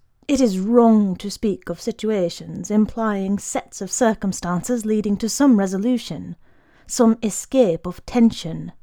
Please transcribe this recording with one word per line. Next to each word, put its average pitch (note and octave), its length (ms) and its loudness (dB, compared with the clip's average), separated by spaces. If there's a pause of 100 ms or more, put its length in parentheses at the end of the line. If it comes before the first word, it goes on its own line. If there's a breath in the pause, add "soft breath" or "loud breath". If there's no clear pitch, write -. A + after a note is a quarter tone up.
(280)
it C4+ 140 2
is G3 160 2
wrong G#3+ 580 4
to G3+ 140 -10
speak - 400 -4
of E3+ 100 -8
situations F#3 920 -4
implying G#3 680 0
sets - 420 -8
of F#3+ 100 -8
circumstances G#3 920 -2
leading G#3+ 320 0
to G#3+ 140 -4
some C4+ 280 4
resolution, F#3+ 800 -4 (500 soft breath)
some A3+ 360 4
escape G#3 640 0
of - 180 -12
tension. F3 680 0 (120)